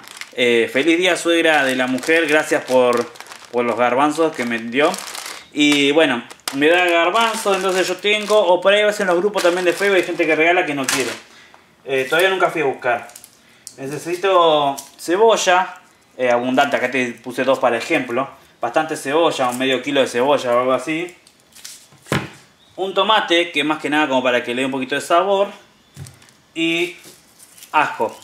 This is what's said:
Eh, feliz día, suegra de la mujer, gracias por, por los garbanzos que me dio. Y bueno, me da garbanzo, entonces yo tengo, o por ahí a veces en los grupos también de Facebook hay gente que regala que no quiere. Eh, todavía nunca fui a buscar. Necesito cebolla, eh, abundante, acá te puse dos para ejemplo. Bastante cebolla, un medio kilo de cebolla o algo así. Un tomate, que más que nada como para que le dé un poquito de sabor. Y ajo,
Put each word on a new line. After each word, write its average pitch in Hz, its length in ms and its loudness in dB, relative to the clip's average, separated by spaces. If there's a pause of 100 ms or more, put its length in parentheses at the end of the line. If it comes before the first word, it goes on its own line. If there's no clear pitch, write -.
(340)
Eh, 120 380 2
feliz 147 260 2
día, 175 200 2
suegra 160 480 2
de 131 100 -2
la 127 120 0
mujer, 160 380 0
gracias 151 380 0
por, 123 480 2 (400)
por 120 140 -2
los 117 120 -2
garbanzos 147 560 2
que 123 120 -6
me 117 140 -4
dio. 120 300 0 (600)
Y 147 400 2
bueno, 143 320 2 (300)
me 143 160 2
da 180 160 4
garbanzo, 196 680 0
entonces 185 320 -2
yo 180 120 -4
tengo, 208 420 0
o 175 220 4
por 190 100 4
ahí 208 100 4
a 214 40 2
veces 208 160 0
en 196 60 0
los 175 100 2
grupos 185 260 0
también 175 220 0
de 170 80 2
Facebook 196 240 0
hay 175 60 4
gente 170 220 -2
que 156 100 2
regala 170 300 2
que 147 80 -6
no 139 140 -4
quiere. 127 220 -2 (760)
Eh, 131 220 -2
todavía 175 220 2
nunca 185 220 2
fui 160 100 -4
a 147 40 0
buscar. 127 420 -2 (720)
Necesito 151 1000 0 (240)
cebolla, 185 760 2 (420)
eh, 127 120 0
abundante, 127 460 2
acá 120 160 -2
te 127 220 -2
puse 127 300 -8
dos 127 160 2
para 117 180 2
ejemplo. 131 520 -4 (320)
Bastante 156 340 -2
cebolla, 147 540 0
un 123 80 -4
medio 131 240 -2
kilo 139 180 -2
de 123 80 2
cebolla 123 480 0
o 120 40 4
algo 127 140 0
así. 156 420 -6 (1600)
Un 190 180 -6
tomate, 190 580 0
que 143 120 -2
más 151 160 -4
que 147 100 -6
nada 151 180 2
como 131 140 2
para 123 220 0
que 120 100 -6
le 123 80 -2
dé 135 60 0
un 127 40 -4
poquito 131 240 -6
de 139 60 -4
sabor. 196 460 2 (1080)
Y 170 420 -4 (760)
ajo, 135 520 -2